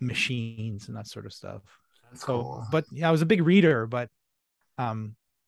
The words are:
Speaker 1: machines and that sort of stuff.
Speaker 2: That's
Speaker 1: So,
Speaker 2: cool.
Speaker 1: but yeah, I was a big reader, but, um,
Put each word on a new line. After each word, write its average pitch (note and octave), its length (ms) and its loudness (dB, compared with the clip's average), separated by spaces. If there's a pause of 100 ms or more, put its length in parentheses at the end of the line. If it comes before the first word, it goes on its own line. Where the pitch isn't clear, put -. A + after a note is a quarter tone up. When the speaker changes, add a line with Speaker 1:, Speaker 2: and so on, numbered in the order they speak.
Speaker 1:
machines A2+ 880 -6
and A2+ 80 -12
that G#2+ 120 -12
sort A2 180 -14
of G2 80 -14
stuff. G2+ 280 -16 (400)
Speaker 2:
That's - 220 -20
Speaker 1:
So, - 0 -
Speaker 2:
cool. A#2+ 440 -4
Speaker 1:
but D#3 240 0
yeah, D#3 160 0
I E3 40 6
was D#3+ 100 4
a E3 40 2
big F3+ 160 4
reader, D#3+ 440 6
but, A#2+ 240 -6 (680)
um, A2 380 -6 (320)